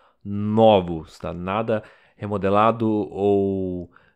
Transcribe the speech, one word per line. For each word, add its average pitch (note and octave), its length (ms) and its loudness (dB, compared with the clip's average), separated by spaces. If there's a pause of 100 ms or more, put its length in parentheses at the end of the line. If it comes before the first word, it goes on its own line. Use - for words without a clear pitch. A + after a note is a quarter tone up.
(240)
novos, G2+ 920 2
tá? F2 140 -10
Nada G#2 500 -4 (340)
remodelado G#2 720 0
ou, G2 1000 -2 (260)